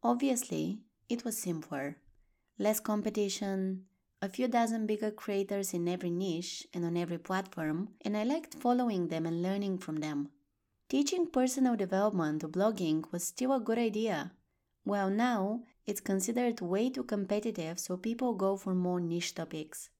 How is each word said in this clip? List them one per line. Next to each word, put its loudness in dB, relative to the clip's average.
Obviously, 0
it -2
was -2
simpler. -4
Less 2
competition, -2
a -4
few -2
dozen 2
bigger 0
creators -2
in 0
every -2
niche -4
and -2
on 0
every -2
platform, -2
and 0
I 0
liked -2
following 2
them 0
and 0
learning 0
from -4
them. -4
Teaching 2
personal 4
development 2
or -4
blogging 2
was -4
still 0
a 2
good 0
idea, 0
while 2
now 2
it's -4
considered 0
way 2
too -4
competitive, -2
so -4
people -2
go 2
for -2
more 2
niche -2
topics. -8